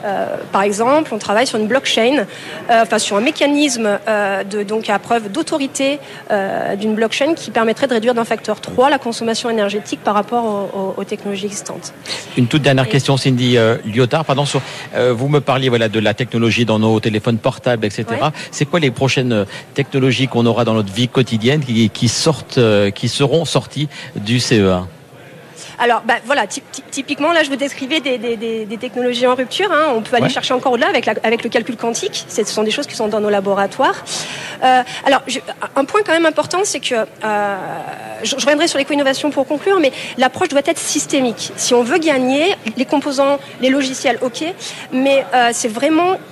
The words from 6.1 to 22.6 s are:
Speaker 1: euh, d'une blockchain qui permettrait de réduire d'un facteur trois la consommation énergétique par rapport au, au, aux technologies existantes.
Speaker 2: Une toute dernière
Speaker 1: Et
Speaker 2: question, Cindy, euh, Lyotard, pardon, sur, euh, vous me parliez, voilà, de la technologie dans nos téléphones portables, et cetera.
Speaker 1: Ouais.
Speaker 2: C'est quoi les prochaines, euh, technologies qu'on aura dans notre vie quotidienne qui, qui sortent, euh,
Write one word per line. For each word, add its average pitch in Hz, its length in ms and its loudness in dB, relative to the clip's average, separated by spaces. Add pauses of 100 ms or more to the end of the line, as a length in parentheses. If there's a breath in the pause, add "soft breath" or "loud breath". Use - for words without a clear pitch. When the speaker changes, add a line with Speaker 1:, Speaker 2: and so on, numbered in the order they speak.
Speaker 1:
euh, 196 460 -2
d'une 214 180 -2
blockchain 226 380 0
qui - 180 -8
permettrait 226 360 0
de 247 60 0
réduire 233 200 2
d'un 233 100 0
facteur 214 380 -4
trois 247 280 2
la 277 100 2
consommation 226 500 -4
énergétique 214 520 -2
par 208 120 0
rapport 226 320 0
au, 202 340 -4
au, 190 160 -4
aux 196 80 -6
technologies 202 440 -6
existantes. 190 460 -10 (440 loud breath)
Speaker 2:
Une 123 100 4
toute 151 140 2
dernière 131 240 4
Speaker 1:
Et 113 40 -6
Speaker 2:
question, 139 280 2
Cindy, 123 400 2
euh, 113 180 4 (100)
Lyotard, 127 380 0
pardon, 143 220 0
sur, 135 160 -2 (340 loud breath)
euh, 123 160 4
vous 120 160 0
me 147 140 4
parliez, 131 260 0
voilà, 117 220 2
de 110 100 0
la 104 140 2
technologie 117 500 0
dans 107 160 2
nos 110 220 4
téléphones 110 380 0
portables, 120 460 0
et 104 40 0
cetera. 143 380 -2
Speaker 1:
Ouais. 151 60 0 (180 loud breath)
Speaker 2:
C'est - 140 -2
quoi 175 140 0
les 139 120 2
prochaines, 127 420 0
euh, 101 120 2 (280 loud breath)
technologies 131 560 0
qu'on 120 160 2
aura 117 180 4
dans 113 120 2
notre 98 180 0
vie 120 160 0
quotidienne 123 500 2
qui, 113 300 2
qui - 180 0
sortent, - 500 0
euh, 104 320 4